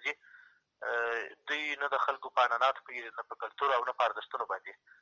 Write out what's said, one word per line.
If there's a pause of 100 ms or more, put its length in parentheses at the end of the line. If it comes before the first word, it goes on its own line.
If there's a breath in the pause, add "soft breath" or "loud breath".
ځي،
ا، (560)
دوی
نه
د
خلکو
په
عنعناتو
پوهېږي،
نه
په
کلتور
او
نه
په
ارزښتونو
باندې. (300 soft breath)